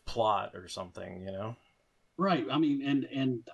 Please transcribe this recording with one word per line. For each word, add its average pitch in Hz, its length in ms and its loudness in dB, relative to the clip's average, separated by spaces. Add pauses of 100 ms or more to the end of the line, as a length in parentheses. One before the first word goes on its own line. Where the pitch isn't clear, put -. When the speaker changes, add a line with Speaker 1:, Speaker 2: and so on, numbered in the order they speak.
Speaker 1:
plot 107 500 2
or 92 120 -12
something, 92 540 -8
you 95 100 -6
know? 107 240 -6 (640)
Speaker 2:
Right. 175 340 2
I 135 80 2
mean, 143 260 4
and, 139 200 2
and 131 480 0